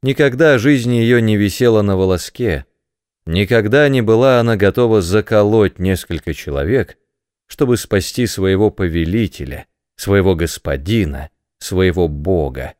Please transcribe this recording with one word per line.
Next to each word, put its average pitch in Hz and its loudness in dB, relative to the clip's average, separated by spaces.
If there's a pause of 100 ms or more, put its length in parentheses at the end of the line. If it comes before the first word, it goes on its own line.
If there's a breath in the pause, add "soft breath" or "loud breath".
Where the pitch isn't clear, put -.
Никогда 139 2
жизнь 123 2
ее 120 2
не 110 2
висела 104 2
на 101 0
волоске – 92 -2 (600)
Никогда 107 2
не 135 0
была 117 4
она 117 0
готова 107 2
заколоть 104 0
несколько 90 -4
человек, 76 -4 (500)
чтобы 123 0
спасти 107 -2
своего 95 0
повелителя, 85 -4 (280)
своего 98 0
господина, 78 -4 (300)
своего 92 0
бога. 73 -4